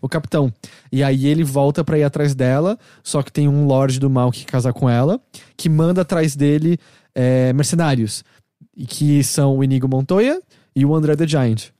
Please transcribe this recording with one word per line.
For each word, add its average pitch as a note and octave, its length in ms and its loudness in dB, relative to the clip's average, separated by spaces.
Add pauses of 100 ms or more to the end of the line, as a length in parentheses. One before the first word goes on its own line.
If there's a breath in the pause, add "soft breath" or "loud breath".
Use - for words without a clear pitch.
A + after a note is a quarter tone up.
o C3+ 80 -6
capitão. D3 440 -2 (400 loud breath)
E C3+ 100 0
aí C3+ 240 2
ele D#3 180 2
volta C#3+ 380 0
pra D#3 160 0
ir D3 60 2
atrás C#3+ 300 0
dela, C3+ 440 0 (240 soft breath)
só C#3+ 200 -4
que - 100 -8
tem D3 160 0
um C#3+ 180 2
lorde C3 320 2
do C3+ 100 0
mal B2 220 2
que - 140 -8
quer - 80 -12
casar B2+ 200 -2
com C3 160 -2
ela, C3+ 320 0 (360 loud breath)
que - 120 -4
manda E3 340 2
atrás D#3+ 340 -2
dele, D3+ 420 2 (360 soft breath)
é, B2+ 380 2
mercenários, C#3 680 -2 (540 soft breath)
e B2+ 100 -12
que D3 380 0
são C#3 340 0
o C3+ 60 0
Inigo C3 240 0
Montoya F#3+ 520 0 (360 soft breath)
e C3+ 100 2
o D3+ 80 2
André D3+ 220 0
the D#3+ 100 0
Giant. B2+ 540 -2